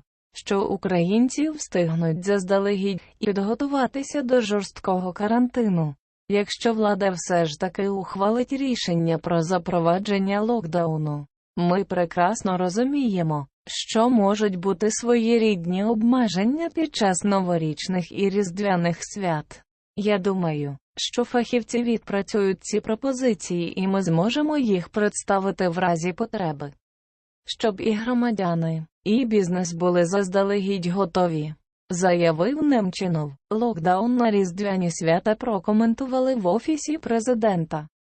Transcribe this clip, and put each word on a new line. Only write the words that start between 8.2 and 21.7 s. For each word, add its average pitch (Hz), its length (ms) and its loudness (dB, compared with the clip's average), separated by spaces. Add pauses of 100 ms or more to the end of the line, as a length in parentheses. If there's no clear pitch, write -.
рішення 175 640 0
про 170 240 0
запровадження 190 1000 0
локдауну. 160 840 -2 (300)
«Ми 175 260 2
прекрасно 185 760 0
розуміємо, 185 880 0 (200)
що - 420 0
можуть 208 460 2
бути 196 360 0
своєрідні 220 920 2
обмеження 233 880 2
під 311 260 -4
час 190 280 2
новорічних 180 880 0
і 196 180 0
різдвяних 185 680 0
свят. 170 640 -6 (320)
Я 208 220 0
думаю, 165 600 -2 (200)
що - 260 -4
фахівці 240 600 -2